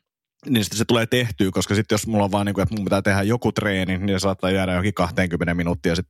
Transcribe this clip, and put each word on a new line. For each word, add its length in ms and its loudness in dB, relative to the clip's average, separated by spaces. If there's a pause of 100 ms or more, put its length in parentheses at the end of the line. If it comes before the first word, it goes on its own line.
(500)
Niin 140 2
sitten 140 -6
se 80 0
tulee 200 4
tehtyä, 460 0
koska 240 -2
sitten 180 0
jos 140 0
mulla 180 2
on 60 -2
vaan 140 0
niinku, 160 0
että 140 0
mun 80 -4
pitää 180 0
tehdä 200 2
joku 300 0
treeni, 460 0
niin 220 0
se 40 -2
saattaa 280 0
jäädä 200 0
johonkin 220 0
kahteenkymmeneen 640 -2
minuuttia 340 -2
ja 40 0
sit 140 -4